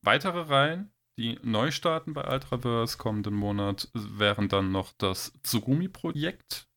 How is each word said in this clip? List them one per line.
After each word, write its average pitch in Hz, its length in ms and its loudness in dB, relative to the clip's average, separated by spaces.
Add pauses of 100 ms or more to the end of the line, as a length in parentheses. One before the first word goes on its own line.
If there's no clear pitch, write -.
Weitere 170 400 2
Reihen, 156 500 2 (260)
die 117 240 -4
neu 113 280 0
starten 160 440 -2
bei 139 160 -4
Ultraverse 120 680 -2
kommenden 104 380 -2
Monat, 101 580 -2
wären 104 560 2
dann 95 220 2
noch 95 280 -2
das - 340 -2 (100)
Tsugumi-Projekt 156 1300 -2